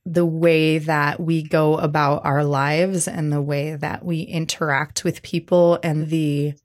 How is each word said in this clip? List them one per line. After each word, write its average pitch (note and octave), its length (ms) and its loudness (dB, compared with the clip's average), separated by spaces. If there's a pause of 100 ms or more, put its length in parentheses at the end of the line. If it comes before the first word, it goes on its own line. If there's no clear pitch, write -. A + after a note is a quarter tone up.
the F3 220 0
way D#3+ 520 2
that D3+ 420 0
we E3 220 0
go D#3 360 2
about D3 480 0
our C#3+ 180 2
lives D3+ 640 0
and D3+ 240 -4
the D3 100 0
way D3 340 -4
that - 280 -8
we E3+ 160 -4
interact D3+ 840 -2
with E3+ 200 -4
people E3+ 600 2
and D#3 260 -2
the D3 460 -2 (100)